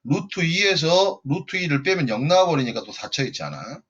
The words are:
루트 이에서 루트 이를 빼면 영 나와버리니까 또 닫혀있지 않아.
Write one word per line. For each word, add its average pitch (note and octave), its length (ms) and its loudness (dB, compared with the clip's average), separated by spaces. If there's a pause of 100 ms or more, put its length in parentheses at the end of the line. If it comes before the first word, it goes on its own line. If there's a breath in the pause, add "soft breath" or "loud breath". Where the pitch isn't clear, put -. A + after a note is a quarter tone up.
루트 F#3 400 -4
이에서 F3+ 800 2
루트 F3+ 320 -4
이를 D3 260 0
빼면 F3+ 260 0
영 A2+ 200 -2
나와버리니까 D3+ 560 4
또 - 80 -16
닫혀있지 - 500 -6
않아. C#3 480 -12